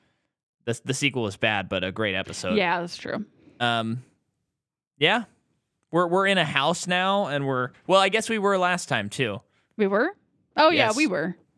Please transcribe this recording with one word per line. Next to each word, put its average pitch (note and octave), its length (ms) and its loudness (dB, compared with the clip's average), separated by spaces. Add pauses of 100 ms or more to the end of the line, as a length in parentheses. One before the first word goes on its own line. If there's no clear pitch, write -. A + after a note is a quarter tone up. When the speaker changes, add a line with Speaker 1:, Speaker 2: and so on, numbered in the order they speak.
(680)
Speaker 1:
The, A#2 180 -4
the C3 100 -4
sequel C3 300 0
was G2 120 -4
bad, G#2 320 0
but F#2 140 -2
a F#2 80 -4
great G2 240 -2
episode. F#2 420 -4
Speaker 2:
Yeah, F3 240 0
that's F3 180 -8
true. - 260 -6 (340)
Speaker 1:
Um, A#2 460 -2 (920)
yeah. F#3+ 260 2 (680)
We're, F3 160 2
we're F#3 200 2
in G3 120 4
a D#3+ 60 4
house D3 420 0
now, F#3 400 0
and C#3 200 -2
we're, B2+ 240 -2 (180)
well, F#3+ 120 4
I G3 100 2
guess G#3+ 180 -2
we A3+ 100 0
were G3 200 2
last F3+ 300 0
time, G#2+ 200 -2
too. A2 320 -4 (360)
Speaker 2:
We G3+ 120 0
were? A3+ 220 0 (460)
Oh, D#4 140 6
yeah, C#4+ 180 4
Speaker 1:
Yes. G#3+ 80 0
Speaker 2:
we D4 120 2
were. E3+ 260 -2 (240)